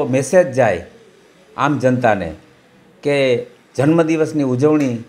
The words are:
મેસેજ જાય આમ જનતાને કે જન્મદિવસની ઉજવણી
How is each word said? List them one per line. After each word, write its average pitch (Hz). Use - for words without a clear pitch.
મેસેજ 135
જાય 107
આમ 139
જનતાને 117
કે 143
જન્મદિવસની 156
ઉજવણી 139